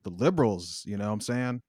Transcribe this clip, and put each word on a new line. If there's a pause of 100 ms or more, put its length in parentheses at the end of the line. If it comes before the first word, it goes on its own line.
the
liberals,
you
know
what
I'm
saying?